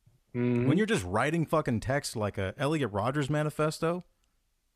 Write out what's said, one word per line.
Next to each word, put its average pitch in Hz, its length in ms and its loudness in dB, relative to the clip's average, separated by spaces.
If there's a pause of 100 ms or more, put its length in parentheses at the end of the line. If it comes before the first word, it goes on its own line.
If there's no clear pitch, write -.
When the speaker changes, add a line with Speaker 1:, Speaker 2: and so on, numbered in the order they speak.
(340)
Speaker 1:
Mm-hmm. 123 340 2
Speaker 2:
When 151 80 4
you're 214 100 4
just 180 180 0
writing 135 400 0
fucking 143 360 0
text - 340 -2
like 104 240 -4
a 95 180 -2
Elliot 139 360 -2
Rodgers 127 360 0
manifesto, 151 760 -2 (720)